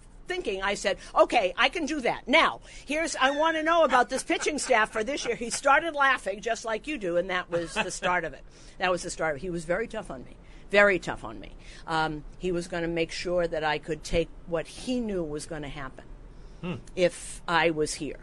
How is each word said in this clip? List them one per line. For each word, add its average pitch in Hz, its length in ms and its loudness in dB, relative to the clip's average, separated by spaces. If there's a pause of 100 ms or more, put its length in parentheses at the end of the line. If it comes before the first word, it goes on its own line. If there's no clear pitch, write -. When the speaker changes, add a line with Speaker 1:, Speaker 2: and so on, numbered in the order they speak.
(280)
Speaker 1:
thinking, 254 360 -4
I 202 100 0
said, 196 240 -2 (160)
"Okay, 247 440 4
I 240 120 6
can 330 160 -2
do 294 160 -2
that. 175 260 0
Now, 240 340 4 (260)
here's, 302 300 -2
I 262 140 4
wanna 311 300 2
know 330 220 6
about 247 260 6
this 262 140 -2
pitching 320 340 0
staff 220 320 4
for 220 140 -2
this 277 220 -4
year." 240 100 0
He 240 160 -6
started 302 420 4
laughing 262 480 2
just 226 240 -4
like 220 220 -4
you 302 100 -2
do, 175 200 0
and 185 120 2
that 180 220 -2
was 170 240 -2
the 214 160 0
start 180 320 0
of 151 100 -6
it. - 100 -16 (360)
That 185 100 2
was 180 140 0
the 180 80 -8
start 160 240 0
of 131 60 -8
it. - 20 -8
He 185 80 -6
was 170 140 -6
very 185 220 -2
tough 208 220 -8
on 127 140 -12
me, - 120 -18 (360)
very 202 260 8
tough 123 280 -6
on 110 160 -12
me. - 140 -14 (300)
Um, 156 380 -2 (160)
he 185 140 -2
was 175 160 -2
gonna 170 180 -4
make 165 240 -2
sure 175 360 0
that 160 180 -4
I 151 140 2
could 151 240 -6
take 170 260 0 (180)
what 165 180 -2
he - 360 -4
knew 202 220 -2
was 151 220 -6
gonna 151 240 -8
happen 135 360 -12 (560)
Speaker 2:
Hmm. 170 140 -6 (200)
Speaker 1:
if - 520 0
I 170 220 4
was 151 260 0
here. - 280 -8